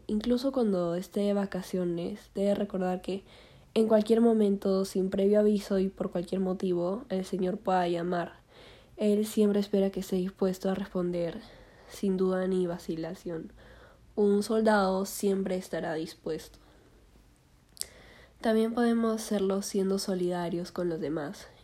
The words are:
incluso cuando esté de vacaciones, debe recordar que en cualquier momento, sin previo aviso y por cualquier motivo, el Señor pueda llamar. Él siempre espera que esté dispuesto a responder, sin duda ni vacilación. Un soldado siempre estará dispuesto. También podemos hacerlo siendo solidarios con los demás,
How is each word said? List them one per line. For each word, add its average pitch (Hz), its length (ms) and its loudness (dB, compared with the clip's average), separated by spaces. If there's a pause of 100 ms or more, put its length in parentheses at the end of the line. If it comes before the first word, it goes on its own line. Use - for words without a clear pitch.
incluso 240 460 0
cuando 185 420 2
esté 196 260 -4
de 202 120 2
vacaciones, 185 1000 -4
debe 202 200 2
recordar 185 460 -2
que 190 240 -6 (480)
en 220 140 4
cualquier 220 340 4
momento, 202 640 4
sin 190 240 -2
previo 202 300 4
aviso 208 380 2
y 190 120 2
por 185 200 -6
cualquier 185 320 -4
motivo, 185 680 -2
el 190 160 -2
Señor 180 320 -2
pueda 185 300 0
llamar. 175 460 -2 (640)
Él 214 300 2
siempre 208 320 2
espera 196 320 2
que 185 80 -8
esté 190 160 -4
dispuesto 185 560 -2
a - 20 0
responder, 175 680 -4 (480)
sin 190 300 -2
duda 185 300 0
ni 185 180 0
vacilación. 170 840 -8 (640)
Un 202 260 4
soldado 208 640 2
siempre 196 520 -2
estará 170 360 -6
dispuesto. 160 640 -8 (1800)
También 226 320 2
podemos 233 480 0
hacerlo 196 400 0
siendo 196 380 0
solidarios 175 720 -4
con 180 180 -4
los 160 100 -4
demás, 156 480 -6 (160)